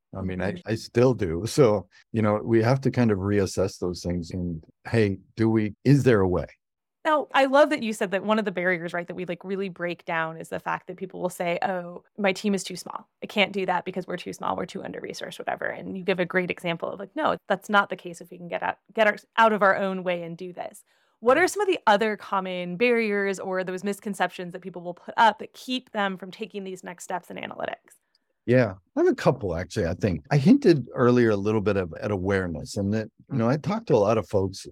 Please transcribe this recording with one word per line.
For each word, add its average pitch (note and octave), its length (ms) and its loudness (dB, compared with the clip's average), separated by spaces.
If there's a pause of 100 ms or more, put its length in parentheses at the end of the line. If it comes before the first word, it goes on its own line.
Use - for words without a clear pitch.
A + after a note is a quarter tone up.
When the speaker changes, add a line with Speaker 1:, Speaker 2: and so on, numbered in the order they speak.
(160)
Speaker 1:
I F#2+ 60 -8
mean, F#2 180 -6
I, F#2+ 120 -2
Speaker 2:
Mm-hmm. F#2 200 -10
Speaker 1:
I A2+ 40 0
still A#2+ 400 2
do. F#2 320 -4
So, G#2+ 400 4 (240)
you A2 100 0
know, G#2+ 220 2
we A2+ 180 4
have B2+ 200 4
to C#3+ 100 0
kind A#2+ 180 2
of G2+ 80 2
reassess G2 640 0
those F2+ 240 -4
things F2 260 -4
and, F2 340 -6 (240)
hey, G2+ 300 2 (180)
do A2+ 140 2
we, A2 240 0 (100)
is C3+ 200 6
there A2+ 180 6
a F#2+ 60 4
way? F2 180 0 (580)
Speaker 2:
Now, D4+ 300 0
I C4+ 120 4
love C#4 260 6
that D4 100 0
you A3 120 -2
said G3+ 180 -2
that G3 120 -2
one G#3+ 140 2
of G#3+ 80 0
the G3+ 60 -2
barriers, F3 420 -2
right, F3 140 -4
that F3 80 -10
we, F3+ 100 -8
like, F3 180 -8
really F#3+ 260 -6
break F3 360 -8
down E3 320 -4
is - 120 -14
the F#3 100 -6
fact E3+ 260 -6
that F3+ 120 -12
people F3+ 220 -12
will F3+ 120 -2
say, E3+ 320 -4
"Oh, F3 400 -6 (120)
my G3+ 160 0
team G3+ 220 -2
is F#3 100 -2
too F3+ 120 -10
small. - 340 -14 (140)
I - 20 -10
can't G3 260 0
do F#3+ 140 -4
that F3+ 200 -2
because F3+ 200 -6
we're F3+ 120 -6
too F#3 160 -10
small, - 220 -4
we're F#3 120 -6
too - 160 -12
under-resourced," - 560 -10
whatever. - 260 -4
And F#3+ 320 -8
you F#3 60 -10
give F#3 160 0
a F3 60 0
great F3+ 260 -2
example E3+ 400 -6
of, E3+ 80 -10
like, G3 160 -14
"No, B3 220 0 (100)
that's F#3+ 220 -2
not G3+ 200 4
the F#3+ 60 -6
case F3 260 -14
if E3+ 80 -20
we F3 80 -18
can F3 100 -14
get F3+ 140 -6
out, F3+ 160 -2 (160)
get A3 140 4
our, - 100 2 (180)
out A3+ 160 6
of G#3 120 2
our G3 140 6
own F#3+ 260 -2
way F3 180 -2
and E3+ 160 -10
do F3+ 160 -12
this." - 300 -14 (380)
What B3+ 180 6
are F4+ 80 6
some G4+ 140 -4
of G4+ 60 0
the F#4 200 0
other G#3+ 300 4
common F3+ 600 -4
barriers G3+ 600 0
or F#3 240 -4
those F#3 200 -6
misconceptions F#3+ 720 -4
that F3+ 80 -14
people F3+ 220 -14
will F3 100 -8
put - 240 -16
up G#3+ 220 4
that - 160 -14
keep B3+ 380 -8
them G3 260 -2
from F#3+ 100 -14
taking G3+ 340 -10
these F#3 200 -12
next F3+ 220 -14
steps F3 260 -8
in F3 60 -12
analytics? - 580 -8 (520)
Speaker 1:
Yeah, A#2 260 4 (240)
I D4+ 40 0
have F4 60 4
a D#4 60 4
couple, A2 420 0
actually, F2+ 300 -2
I E2 80 -2
think. F2+ 380 -2
I D3+ 60 6
hinted E3+ 580 6
earlier B2 340 6
a G#2 60 4
little G#2+ 260 2
bit G2 160 0
of, F2 240 -4
at G#2+ 80 -4
awareness, F#2 640 -2
and G2+ 160 -2
that, A2 160 -2 (240)
you - 60 -2
know, A2+ 100 2
I C#3+ 100 2
talk G3+ 280 -4
to - 100 0
a - 20 4
lot G#2+ 200 4
of G#2 100 -2
folks G2 440 -2